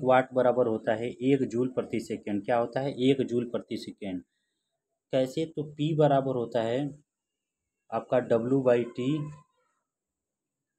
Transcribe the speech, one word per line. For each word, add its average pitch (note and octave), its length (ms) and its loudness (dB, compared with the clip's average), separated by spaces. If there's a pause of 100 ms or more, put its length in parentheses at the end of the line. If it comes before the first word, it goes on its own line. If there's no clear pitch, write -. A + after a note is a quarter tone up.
वाट B2+ 300 4
बराबर B2 340 4
होता A2 280 0
है A#2 160 -4
एक C3 380 0
जूल A#2+ 200 -2
प्रति A#2 320 -4
सेकेंड। G#2 440 -6
क्या B2 120 0
होता A#2+ 240 -2
है? C#3 120 -4
एक B2+ 300 2
जूल A#2+ 220 -2
प्रति A2+ 320 -6
सेकेंड। F#2 460 -10 (920)
कैसे? C3 340 0
तो D3+ 340 -10
P D3+ 160 0
बराबर C#3 380 4
होता A#2 280 -2
है C3+ 360 -2 (960)
आपका A2+ 260 0
W B2 500 2
by A#2+ 160 4 (160)
T, D3+ 240 -2 (1500)